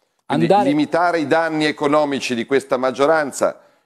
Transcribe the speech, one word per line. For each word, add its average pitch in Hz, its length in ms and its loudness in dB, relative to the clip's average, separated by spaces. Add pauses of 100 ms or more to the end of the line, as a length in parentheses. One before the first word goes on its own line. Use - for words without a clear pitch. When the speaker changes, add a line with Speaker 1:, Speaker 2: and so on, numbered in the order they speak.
(260)
Speaker 1:
Quindi 156 200 0
Speaker 2:
Andare 202 240 4
Speaker 1:
limitare 165 500 0
i 147 80 -4
danni 156 380 0
economici 147 720 -2
di 113 100 -4
questa 135 320 -2
maggioranza. 131 840 -2 (240)